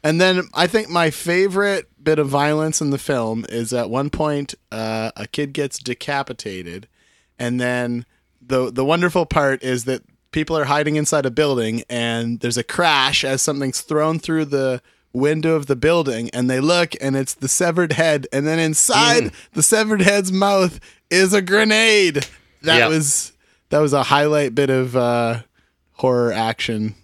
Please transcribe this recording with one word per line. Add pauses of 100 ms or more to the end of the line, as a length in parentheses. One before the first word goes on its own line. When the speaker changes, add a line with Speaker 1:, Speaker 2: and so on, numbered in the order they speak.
Speaker 1:
And
then
I
think
my
favorite (140)
bit
of
violence
in
the
film
is
at
one
point, (160)
uh,
a
kid
gets
decapitated. (500)
And
then (400)
the,
the
wonderful
part
is
that (300)
people
are
hiding
inside
a
building,
and
there's
a
crash
as
something's
thrown
through
the (300)
window
of
the
building,
and
they
look,
and
it's
the
severed
head,
and
then
inside
Speaker 2:
Mm. (220)
Speaker 1:
the
severed
head's
mouth (300)
is
a
grenade. (360)
That
Speaker 2:
Yeah.
Speaker 1:
was, (380)
that
was
a
highlight
bit
of,
uh, (540)
horror
action.